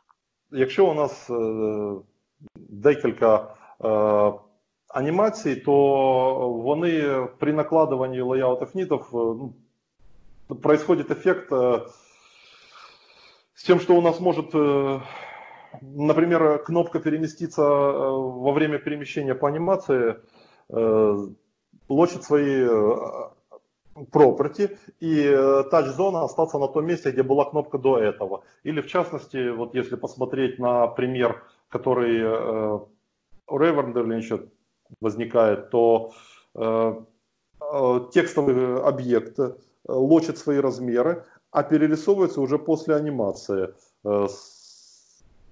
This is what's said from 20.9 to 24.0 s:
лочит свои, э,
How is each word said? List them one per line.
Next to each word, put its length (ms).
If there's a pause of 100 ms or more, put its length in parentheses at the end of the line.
лочит 340
свои, 460
э, 260 (1160)